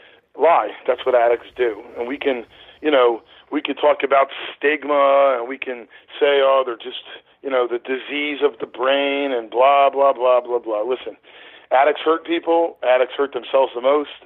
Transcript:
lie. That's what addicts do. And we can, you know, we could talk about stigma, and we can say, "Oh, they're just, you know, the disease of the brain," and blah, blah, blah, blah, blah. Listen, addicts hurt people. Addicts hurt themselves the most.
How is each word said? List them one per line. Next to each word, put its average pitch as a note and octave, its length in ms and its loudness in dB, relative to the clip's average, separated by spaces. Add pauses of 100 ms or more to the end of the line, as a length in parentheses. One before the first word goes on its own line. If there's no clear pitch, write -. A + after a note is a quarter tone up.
(380)
lie. C3 340 2 (160)
That's B2 180 -2
what B2 100 2
addicts A#2+ 400 2
do. A#2 280 -2 (140)
And A#2+ 100 -6
we C#3 100 -8
can, B2+ 280 -4 (360)
you D#3 100 -2
know, A#2+ 300 2 (300)
we D3 100 -4
could C#3 160 -6
talk D3 260 2
about C3+ 260 2 (280)
stigma, C#3 840 2
and A#2 80 -8
we C3+ 100 -10
can B2 300 -12 (320)
say, C#3+ 220 2
"Oh, C3+ 240 2
they're A#2+ 100 -6
just, B2 280 -14 (380)
you C#3 80 -12
know, B2+ 180 0
the A#2 120 -4
disease C#3 600 -8
of C#3+ 180 0
the C#3+ 60 -12
brain," C#3 680 -2
and A#2 180 -6
blah, C#3 400 4
blah, C3+ 240 2
blah, B2 280 2
blah, A#2+ 180 -4
blah. A2+ 220 -4
Listen, A#2+ 340 -6 (560)
addicts C#3+ 300 2
hurt D#3+ 240 0
people. E3+ 580 -2
Addicts B2+ 320 2
hurt C#3+ 160 -2
themselves B2+ 420 0
the A#2 80 -8
most. C#3 280 0 (160)